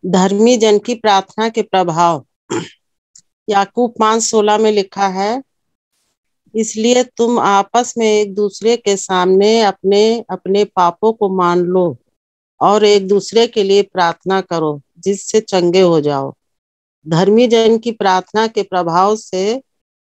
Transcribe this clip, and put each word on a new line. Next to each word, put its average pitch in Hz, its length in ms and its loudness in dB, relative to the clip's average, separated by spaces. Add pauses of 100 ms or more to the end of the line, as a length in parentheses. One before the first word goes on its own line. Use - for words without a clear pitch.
धर्मी 196 500 2
जन 214 220 2
की 240 160 -4
प्रार्थना 214 540 -2
के 226 140 -4
प्रभाव। 175 640 0 (1200)
याकूब 214 520 -2
पाँच 220 220 0
सोलह 214 360 0
में 220 140 2
लिखा 196 360 -2
है, 202 340 -4 (1120)
"इसलिए 226 500 0
तुम 233 340 -2
आपस 196 600 0
में 214 220 2
एक 202 140 -4
दूसरे 208 420 -2
के 202 200 -2
सामने 190 680 2
अपने, 208 680 0
अपने 190 340 -2
पापों 185 480 -2
को 214 160 -4
मान 180 320 0
लो 175 360 -2 (640)
और 202 240 2
एक 202 240 2
दूसरे 202 380 0
के 226 160 -4
लिए 196 200 2
प्रार्थना 185 580 -4
करो, 156 420 -6 (160)
जिससे 196 420 -2
चंगे 180 400 0
हो 170 200 4
जाओ।" 139 340 -4 (720)
धर्मी 196 380 2
जन 226 320 2
की 226 140 -8
प्रार्थना 202 540 -2
के 220 160 -4
प्रभाव 185 540 -2
से 214 460 -6 (440)